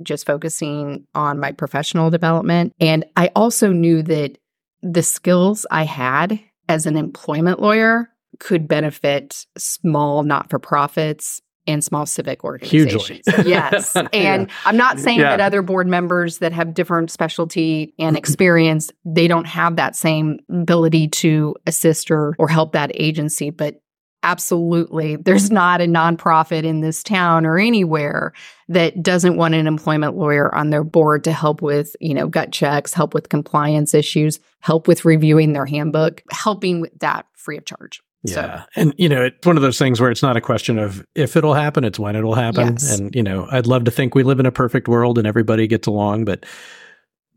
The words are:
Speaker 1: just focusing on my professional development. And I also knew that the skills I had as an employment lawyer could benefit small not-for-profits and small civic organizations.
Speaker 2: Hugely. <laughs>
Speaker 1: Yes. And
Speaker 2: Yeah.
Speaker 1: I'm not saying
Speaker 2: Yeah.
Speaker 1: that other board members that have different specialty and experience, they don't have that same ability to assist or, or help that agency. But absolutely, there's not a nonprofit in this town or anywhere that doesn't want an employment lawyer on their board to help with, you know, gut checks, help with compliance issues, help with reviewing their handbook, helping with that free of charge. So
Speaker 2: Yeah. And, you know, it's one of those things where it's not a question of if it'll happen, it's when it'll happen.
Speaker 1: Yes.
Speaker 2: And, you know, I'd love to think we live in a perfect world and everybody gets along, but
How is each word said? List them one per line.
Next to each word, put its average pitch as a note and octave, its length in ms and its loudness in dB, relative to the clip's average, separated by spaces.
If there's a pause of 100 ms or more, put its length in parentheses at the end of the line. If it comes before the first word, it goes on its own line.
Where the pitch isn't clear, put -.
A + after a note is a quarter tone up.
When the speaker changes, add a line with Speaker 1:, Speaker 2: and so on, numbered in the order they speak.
Speaker 1:
just D3 240 -8
focusing D3 880 -6
on D3 240 -2
my C#3+ 140 -4
professional D#3+ 580 -2
development. E3+ 720 0
And D#3+ 240 2 (120)
I F3+ 200 2
also A3 340 2
knew E3+ 320 2
that D3+ 340 -4 (460)
the E3+ 220 0
skills F3+ 680 0
I D#3 140 0
had D3+ 560 -2 (280)
as D#3+ 180 0
an D#3 100 0
employment D#3 680 -2
lawyer A3+ 460 2 (320)
could E3 260 -2
benefit C#3+ 800 -4 (100)
small D3 680 -2
not-for-profits D3+ 1160 -4 (280)
and D3 160 -2
small D3+ 220 -4
civic D3 360 -8
organizations. C#3 840 0
Speaker 2:
Hugely. E3+ 200 2
<laughs> - 40 -2
Speaker 1:
Yes. F3+ 460 0
And F#3+ 540 0
Speaker 2:
Yeah. - 60 -20 (100)
Speaker 1:
I'm G#3 120 2
not B3 220 2
saying A#3 220 2
Speaker 2:
Yeah. C#3+ 160 4
Speaker 1:
that G3 40 2
other G3 220 2
board F#3 240 -2
members F3 520 -2
that E3 140 -2
have E3 220 -4
different E3+ 340 0
specialty D#3+ 920 -4
and D#3+ 160 0
experience, D#3+ 760 2 (140)
they E3+ 240 2
don't E3+ 160 0
have E3+ 320 -2
that E3 180 0
same D#3 460 -2 (120)
ability E3 560 2
to D#3 460 0 (140)
assist - 420 0
or, D3+ 300 0
or D#3 80 -4
help D#3+ 240 0
that D3 220 -2
agency. D3+ 560 -4
But D3 300 -8 (440)
absolutely, E3+ 880 -2
there's F#3+ 380 2
not F3+ 280 4
a F3 40 0
nonprofit E3 800 2
in D#3+ 160 -2
this D#3+ 240 -4
town E3+ 420 2
or D#3+ 120 2
anywhere D#3+ 720 0 (340)
that E3+ 340 0
doesn't F3 360 2
want E3 180 2
an D#3 140 2
employment D3+ 480 -2
lawyer D3 360 2
on D3+ 180 -2
their D3+ 120 0
board D#3 400 2
to D#3+ 100 -2
help D3+ 300 -2
with, D3 380 -2
you D#3 120 -4
know, C#3+ 140 -2
gut D#3+ 240 -2
checks, D3 420 -2
help D3+ 220 -2
with D#3+ 140 -6
compliance D3+ 640 0
issues, D3+ 460 0 (180)
help D#3+ 300 0
with E3+ 160 4
reviewing D#3 480 6
their C#3 140 -4
handbook, D3+ 640 -2
helping F#3+ 480 -2
with - 180 -10
that - 260 -4 (120)
free D3+ 200 -14
of - 80 -18
charge. - 360 -18 (240)
So F#2+ 160 -6
Speaker 2:
Yeah. - 220 -10 (140)
And, D3+ 220 2
you F3+ 100 2
know, C3 160 2
it's - 200 -4
one F3 120 4
of C#3+ 60 2
those C3 160 2
things B2+ 220 2
where B2+ 80 4
it's A#2 140 -2
not B2+ 140 2
a A#2 40 -2
question A#2 380 -2
of G2 260 -6 (120)
if C#3 180 -2
it'll D3+ 200 2
happen, D3 280 0
it's G#2+ 160 -4
when G#2 160 -4
it'll A2 220 -2
happen. A#2+ 380 0
Speaker 1:
Yes. B2 220 -2
Speaker 2:
And, G2 160 -6
you B2+ 80 -2
know, F#2+ 300 -4
I'd B2+ 160 0
love B2 160 2
to A2+ 80 0
think C3 240 -2
we C3+ 80 4
live C3 160 2
in C3 80 2
a B2+ 60 0
perfect B2+ 340 -2
world A#2 320 2
and G#2+ 80 2
everybody A2 400 2
gets A2 220 -2
along, G#2 360 0
but G2 220 -6 (920)